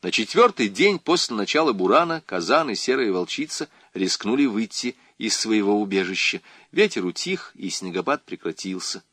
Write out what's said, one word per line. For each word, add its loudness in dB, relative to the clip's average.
На -4
четвёртый 2
день 2
после 0
начала 2
бурана 2
Казан 0
и -4
Серая 0
Волчица -4
рискнули 0
выйти -2
из -2
своего 2
убежища. -2
Ветер 2
утих, -6
и -8
снегопад -4
прекратился. -8